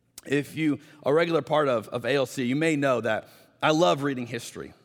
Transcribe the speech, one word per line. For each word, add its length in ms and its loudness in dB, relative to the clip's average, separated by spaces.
If 280 -2
you 240 0
are 100 0
a 40 4
regular 260 2
part 260 0
of, 200 0
of 180 -6
A 80 0
L 140 2
C, 160 -6
you 120 0
may 200 2
know 260 2
that 260 -2
I 80 4
love 320 4
reading 240 -4
history. 580 -12